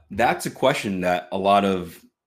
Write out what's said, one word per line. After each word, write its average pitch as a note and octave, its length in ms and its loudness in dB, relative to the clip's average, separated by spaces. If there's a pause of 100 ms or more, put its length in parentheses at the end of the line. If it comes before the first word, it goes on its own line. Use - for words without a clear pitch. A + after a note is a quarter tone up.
that's B2+ 360 -2
a D3+ 60 -8
question G#2+ 500 -2
that F2+ 300 -2
a G2 60 -4
lot G2 280 4
of F#2 380 -4 (240)